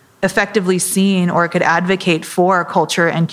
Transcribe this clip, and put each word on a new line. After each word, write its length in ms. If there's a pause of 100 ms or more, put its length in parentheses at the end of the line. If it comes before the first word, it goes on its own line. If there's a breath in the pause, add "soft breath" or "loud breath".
(220 soft breath)
effectively 560
seen 520
or 180
could 140
advocate 640
for 400
culture 420
and 240